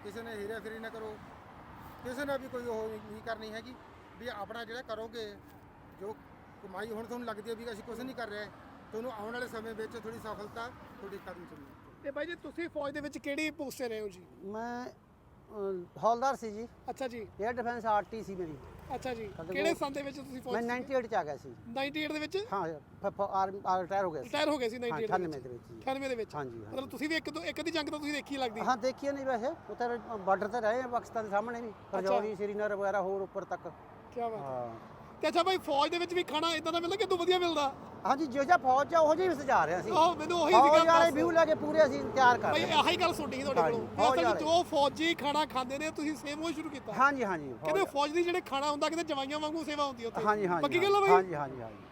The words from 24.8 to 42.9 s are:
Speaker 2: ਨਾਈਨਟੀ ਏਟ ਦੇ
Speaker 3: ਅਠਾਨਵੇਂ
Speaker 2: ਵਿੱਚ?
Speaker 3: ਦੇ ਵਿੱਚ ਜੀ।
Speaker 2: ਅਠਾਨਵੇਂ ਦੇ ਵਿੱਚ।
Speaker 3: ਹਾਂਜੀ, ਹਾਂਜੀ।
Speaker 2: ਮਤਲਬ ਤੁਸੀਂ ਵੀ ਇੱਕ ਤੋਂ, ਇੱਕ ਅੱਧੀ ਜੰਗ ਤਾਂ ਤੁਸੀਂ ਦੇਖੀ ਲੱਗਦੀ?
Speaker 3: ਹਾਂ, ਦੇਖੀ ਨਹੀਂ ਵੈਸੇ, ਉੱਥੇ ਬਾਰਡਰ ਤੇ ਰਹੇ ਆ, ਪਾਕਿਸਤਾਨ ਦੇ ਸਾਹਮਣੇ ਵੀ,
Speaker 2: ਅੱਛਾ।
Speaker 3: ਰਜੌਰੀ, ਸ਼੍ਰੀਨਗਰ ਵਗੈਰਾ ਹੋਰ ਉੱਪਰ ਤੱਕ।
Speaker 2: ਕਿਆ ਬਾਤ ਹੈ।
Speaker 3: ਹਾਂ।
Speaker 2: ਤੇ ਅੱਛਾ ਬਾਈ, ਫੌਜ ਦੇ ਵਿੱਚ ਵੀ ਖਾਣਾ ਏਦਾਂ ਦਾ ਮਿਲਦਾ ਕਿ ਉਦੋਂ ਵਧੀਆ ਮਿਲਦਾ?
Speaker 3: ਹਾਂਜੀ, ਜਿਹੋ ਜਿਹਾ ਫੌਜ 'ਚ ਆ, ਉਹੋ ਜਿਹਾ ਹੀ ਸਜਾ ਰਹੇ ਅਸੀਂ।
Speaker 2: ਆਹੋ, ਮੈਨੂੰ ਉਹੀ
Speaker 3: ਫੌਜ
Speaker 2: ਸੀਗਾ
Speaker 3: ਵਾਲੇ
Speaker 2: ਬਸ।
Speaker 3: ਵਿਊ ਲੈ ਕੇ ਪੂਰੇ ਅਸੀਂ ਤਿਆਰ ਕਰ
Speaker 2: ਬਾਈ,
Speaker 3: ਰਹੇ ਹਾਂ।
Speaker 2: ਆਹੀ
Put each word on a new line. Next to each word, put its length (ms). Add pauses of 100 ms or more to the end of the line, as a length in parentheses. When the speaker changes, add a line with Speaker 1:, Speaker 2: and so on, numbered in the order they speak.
Speaker 2:
ਨਾਈਨਟੀ 220
ਏਟ 60
ਦੇ 40
Speaker 3:
ਅਠਾਨਵੇਂ 160
Speaker 2:
ਵਿੱਚ? 140
Speaker 3:
ਦੇ 60
ਵਿੱਚ 200
ਜੀ। 100
Speaker 2:
ਅਠਾਨਵੇਂ 300
ਦੇ 60
ਵਿੱਚ। 200
Speaker 3:
ਹਾਂਜੀ, 200
ਹਾਂਜੀ। 160
Speaker 2:
ਮਤਲਬ 180
ਤੁਸੀਂ 200
ਵੀ 60
ਇੱਕ 140
ਤੋਂ, 140
ਇੱਕ 160
ਅੱਧੀ 120
ਜੰਗ 180
ਤਾਂ 100
ਤੁਸੀਂ 140
ਦੇਖੀ 240
ਲੱਗਦੀ? 240
Speaker 3:
ਹਾਂ, 160
ਦੇਖੀ 340
ਨਹੀਂ 140
ਵੈਸੇ, 220 (220)
ਉੱਥੇ 180 (320)
ਬਾਰਡਰ 280
ਤੇ 140
ਰਹੇ 200
ਆ, 60
ਪਾਕਿਸਤਾਨ 360
ਦੇ 60
ਸਾਹਮਣੇ 320
ਵੀ, 120 (200)
Speaker 2:
ਅੱਛਾ। 60
Speaker 3:
ਰਜੌਰੀ, 360
ਸ਼੍ਰੀਨਗਰ 400
ਵਗੈਰਾ 260
ਹੋਰ 200
ਉੱਪਰ 240
ਤੱਕ। 260 (420)
Speaker 2:
ਕਿਆ 160
ਬਾਤ 100
ਹੈ। 60
Speaker 3:
ਹਾਂ। 240 (520)
Speaker 2:
ਤੇ 60
ਅੱਛਾ 160
ਬਾਈ, 140
ਫੌਜ 340
ਦੇ 80
ਵਿੱਚ 140
ਵੀ 100
ਖਾਣਾ 320
ਏਦਾਂ 180
ਦਾ 60
ਮਿਲਦਾ 160
ਕਿ 80
ਉਦੋਂ 140
ਵਧੀਆ 220
ਮਿਲਦਾ? 340 (320)
Speaker 3:
ਹਾਂਜੀ, 200
ਜਿਹੋ 180
ਜਿਹਾ 140
ਫੌਜ 320
'ਚ 40
ਆ, 60
ਉਹੋ 160
ਜਿਹਾ 140
ਹੀ 60
ਸਜਾ 300
ਰਹੇ 140
ਅਸੀਂ। 120
Speaker 2:
ਆਹੋ, 240
ਮੈਨੂੰ 260
ਉਹੀ 120
Speaker 3:
ਫੌਜ 180
Speaker 2:
ਸੀਗਾ 220
Speaker 3:
ਵਾਲੇ 120
Speaker 2:
ਬਸ। 80
Speaker 3:
ਵਿਊ 180
ਲੈ 140
ਕੇ 100
ਪੂਰੇ 300
ਅਸੀਂ 200
ਤਿਆਰ 320
ਕਰ 140
Speaker 2:
ਬਾਈ, 100
Speaker 3:
ਰਹੇ 100
ਹਾਂ। 120
Speaker 2:
ਆਹੀ 120